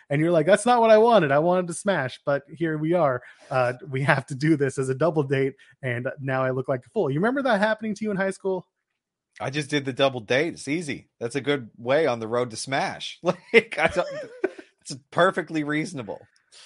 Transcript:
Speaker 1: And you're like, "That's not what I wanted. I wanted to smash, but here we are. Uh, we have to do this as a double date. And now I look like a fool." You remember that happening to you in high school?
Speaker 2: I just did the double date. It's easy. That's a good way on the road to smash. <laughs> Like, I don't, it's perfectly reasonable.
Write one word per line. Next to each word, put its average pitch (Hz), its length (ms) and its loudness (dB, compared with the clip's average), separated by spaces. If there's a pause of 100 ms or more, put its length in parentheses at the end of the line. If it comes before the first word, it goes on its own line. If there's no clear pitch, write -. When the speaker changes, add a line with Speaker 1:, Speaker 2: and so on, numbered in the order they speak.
(120)
Speaker 1:
And 147 100 0
you're 165 100 2
like, 160 140 4
"That's 202 200 4
not 240 140 4
what 226 120 6
I 214 80 8
wanted. 214 320 6
I 143 80 4
wanted 180 280 2
to 170 60 -6
smash, 160 500 -2
but 143 200 -2 (120)
here 156 220 -2
we 156 160 0
are. 143 300 2 (260)
Uh, 127 240 2 (160)
we 131 140 -4
have 135 240 2
to 143 80 -8
do 151 220 2
this 139 200 -2
as 131 120 -2
a 131 60 -2
double 156 280 0
date. 135 300 0 (280)
And 123 260 -4 (140)
now 131 220 -2
I 131 80 0
look 131 160 -6
like 131 180 -4
a - 40 -20
fool." 175 200 -2
You 139 100 -2
remember 247 240 0
that 233 160 2
happening 214 360 -2
to 214 100 -8
you 214 60 -4
in 190 60 -4
high 190 140 -2
school? 190 360 -6 (760)
Speaker 2:
I 117 80 -6
just 139 220 -6
did 147 140 0
the 135 80 -6
double 131 260 0
date. 131 340 0
It's - 140 -16
easy. 143 420 -6 (100)
That's 117 160 -6
a 139 60 -4
good 135 340 -4
way 139 300 2
on 120 140 0
the 113 80 -6
road 120 240 -2
to 110 60 -14
smash. 135 600 -6
<laughs> - 40 -20
Like, 226 560 0
I 160 80 2
don't, 175 200 -2 (760)
it's - 140 -14 (140)
perfectly 170 540 0
reasonable. 143 560 -6 (460)